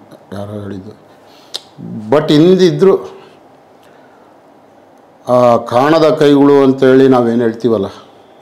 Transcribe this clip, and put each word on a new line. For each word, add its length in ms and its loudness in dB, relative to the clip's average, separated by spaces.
ಯಾರೋ 300 -14
ಹೇಳಿದ್ದು. 480 -18
But 220 0
ಹಿಂದಿದ್ರು 720 2
ಆ 280 2
ಕಾಣದ 520 0
ಕೈಗಳು 540 2
ಅಂತೇಳಿ 460 2
ನಾವೇನು 340 0
ಹೇಳ್ತೀವಲ್ಲ, 440 -4